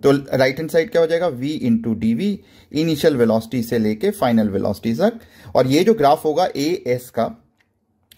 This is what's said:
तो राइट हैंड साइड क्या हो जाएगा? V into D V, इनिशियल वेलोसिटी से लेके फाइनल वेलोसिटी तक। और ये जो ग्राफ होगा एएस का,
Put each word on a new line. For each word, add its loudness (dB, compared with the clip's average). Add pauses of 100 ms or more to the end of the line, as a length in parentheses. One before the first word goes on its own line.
तो 4
राइट 0
हैंड -8
साइड 0
क्या 2
हो 2
जाएगा? 0
V -8
into -2
D -2
V, -2 (380)
इनिशियल 2
वेलोसिटी 0
से -2
लेके 0
फाइनल 0
वेलोसिटी -4
तक। 0 (360)
और 4
ये 2
जो 4
ग्राफ 2
होगा 0
एएस -4
का, -6 (760)